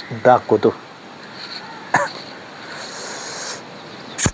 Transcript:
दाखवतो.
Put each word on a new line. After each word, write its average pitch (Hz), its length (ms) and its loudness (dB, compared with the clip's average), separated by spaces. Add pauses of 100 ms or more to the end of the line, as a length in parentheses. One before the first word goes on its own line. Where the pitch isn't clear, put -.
(240)
दाखवतो. 113 500 8 (3500)